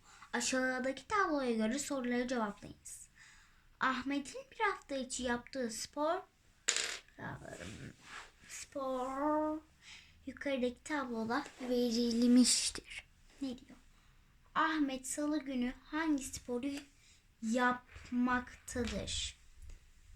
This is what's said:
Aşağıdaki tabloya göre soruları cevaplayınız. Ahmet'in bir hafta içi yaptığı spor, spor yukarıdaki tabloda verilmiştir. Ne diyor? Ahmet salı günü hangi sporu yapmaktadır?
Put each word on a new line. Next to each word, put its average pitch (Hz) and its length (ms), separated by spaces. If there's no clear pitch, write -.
Aşağıdaki 254 760
tabloya 294 480
göre 220 240
soruları 247 480
cevaplayınız. - 800
Ahmet'in 277 600
bir 453 140
hafta 381 300
içi 254 280
yaptığı 240 460
spor, 311 520
spor 277 1120
yukarıdaki 247 580
tabloda 247 600
verilmiştir. 240 1400
Ne 254 160
diyor? - 200
Ahmet 294 520
salı 294 320
günü 262 340
hangi 302 400
sporu 247 480
yapmaktadır? 247 2000